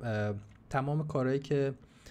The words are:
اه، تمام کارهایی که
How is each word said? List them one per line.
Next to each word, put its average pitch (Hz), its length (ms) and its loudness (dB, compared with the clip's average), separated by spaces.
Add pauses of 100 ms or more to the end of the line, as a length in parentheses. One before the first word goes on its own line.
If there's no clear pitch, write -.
اه، 107 320 0 (360)
تمام 147 360 0
کارهایی 135 320 2
که 139 360 0 (360)